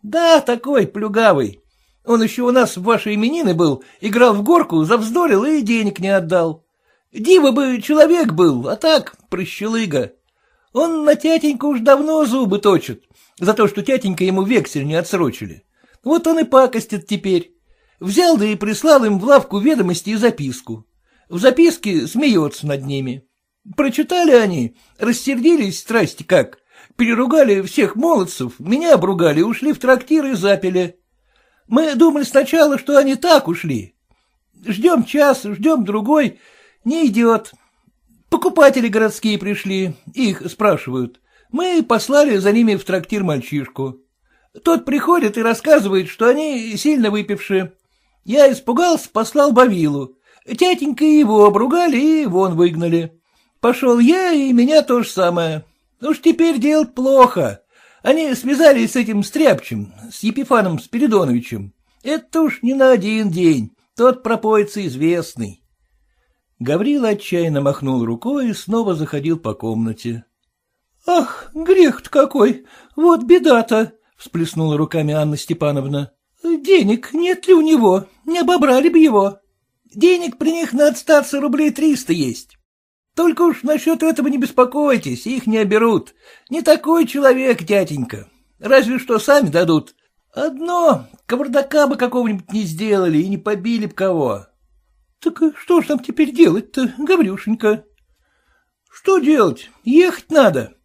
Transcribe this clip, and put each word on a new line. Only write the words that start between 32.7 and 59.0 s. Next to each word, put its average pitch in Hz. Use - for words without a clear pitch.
что 285
они 269
так 339
ушли. 143
Ждем 233
час, 285
ждем 208
другой, 214
не 302
идет. 226
Покупатели 277
городские 214
пришли, 190
их 196
спрашивают. 131
Мы 349
послали 254
за 196
ними 226
в -
трактир 190
мальчишку. 135
Тот 330
приходит 285
и 226
рассказывает, 226
что -
они 262
сильно 262
выпившие. 202
Я 269
испугался, 285
послал 285
Бавилу. 165
Тятенька 302
его 247
обругали 247
и 302
вон 185
выгнали. 165
Пошел 240
я, 349
и 269
меня 277
то 240
же 233
самое. 170
Уж 302
теперь 330
делать 302
плохо. 247
Они 294
связались 269
с -
этим 208